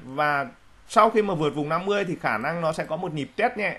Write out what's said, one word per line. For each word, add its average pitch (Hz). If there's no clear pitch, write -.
và 139
sau 226
khi 220
mà 202
vượt 151
vùng 147
năm 170
mươi 202
thì 170
khả 120
năng 156
nó 160
sẽ 160
có 156
một 180
nhịp 139
test 233
nhẹ 196